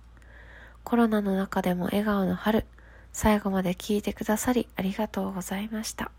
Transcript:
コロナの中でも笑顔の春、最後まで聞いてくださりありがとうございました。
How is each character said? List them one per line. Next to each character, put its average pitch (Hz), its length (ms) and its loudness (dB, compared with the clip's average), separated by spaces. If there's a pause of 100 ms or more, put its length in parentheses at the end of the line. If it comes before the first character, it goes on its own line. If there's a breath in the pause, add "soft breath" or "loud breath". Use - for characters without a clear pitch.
(840 loud breath)
コ - 140 0
ロ 233 100 6
ナ 214 140 4
の 196 160 0
中 190 260 0
で 185 120 2
も 180 100 0
笑 208 200 0
顔 202 220 2
の 180 80 0
春、 214 320 0 (460 loud breath)
最 214 260 4
後 202 120 -2
ま 190 120 0
で 180 120 0
聞 - 220 -2
い 208 60 -2
て 202 100 -4
く - 120 -8
だ 214 120 2
さ 247 160 0
り 240 240 0
あ 190 60 -4
り 190 100 0
が 214 140 -2
と 190 200 -4
う 190 60 -6
ご 185 100 -6
ざ 196 180 -4
い 220 80 -6
ま 220 160 -6
し - 80 -8
た。 - 260 -8